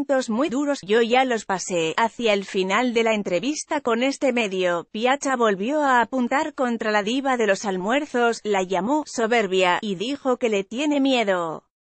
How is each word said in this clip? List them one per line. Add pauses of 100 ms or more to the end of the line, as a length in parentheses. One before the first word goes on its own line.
(280)
muy
duros,
yo
ya
los
pasé.
Hacia
el
final
de
la
entrevista
con
este
medio,
Piazza
volvió
a
apuntar
contra
la
diva
de
los
almuerzos,
la
llamó
soberbia,
y
dijo
que
le
tiene
miedo. (200)